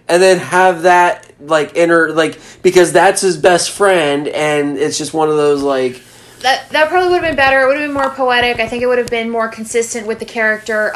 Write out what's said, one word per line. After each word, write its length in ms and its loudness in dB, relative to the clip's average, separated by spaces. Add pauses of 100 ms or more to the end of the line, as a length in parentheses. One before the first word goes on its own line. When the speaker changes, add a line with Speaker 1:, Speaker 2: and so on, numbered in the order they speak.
Speaker 1:
and 140 2
then 160 6
have 440 2
that, 480 2 (100)
like, 360 -2
inner, 340 2
like, 300 -2 (220)
because 300 4
that's 280 4
his 160 0
best 340 2
friend, 580 0
and 500 -2
it's 200 -2
just 160 -8
one 140 0
of 80 0
those, 260 2
like, 380 -2 (400)
Speaker 2:
That, 300 -2
that 180 0
probably 220 0
would 120 0
have 80 -4
been 60 -6
better. 240 2
It 80 2
would 100 0
have 80 -4
been 80 -8
more 160 -2
poetic. 480 -2
I 80 -4
think 160 -8
it 40 -2
would 120 0
have 120 -4
been 200 -4
more 180 -4
consistent 600 -6
with 100 -6
the 60 -14
character 720 -4